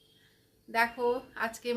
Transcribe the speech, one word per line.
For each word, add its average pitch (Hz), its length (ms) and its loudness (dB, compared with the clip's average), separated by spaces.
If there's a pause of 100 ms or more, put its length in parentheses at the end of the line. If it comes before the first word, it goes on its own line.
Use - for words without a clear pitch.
(680)
দেখো 233 380 2 (380)
আজকে 233 320 -6